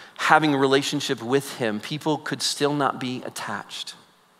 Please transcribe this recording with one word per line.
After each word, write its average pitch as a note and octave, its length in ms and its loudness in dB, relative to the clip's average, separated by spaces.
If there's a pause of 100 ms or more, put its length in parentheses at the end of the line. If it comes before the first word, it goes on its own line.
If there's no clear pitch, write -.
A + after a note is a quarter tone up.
(160)
having D#3 380 4
a C#3 40 4
relationship C3+ 640 2
with C3 360 0
him, G#2+ 240 0
people D3+ 360 -2
could - 240 -6
still C#3+ 320 0
not C#3+ 260 0
be B2+ 260 -4
attached. - 720 -10 (440)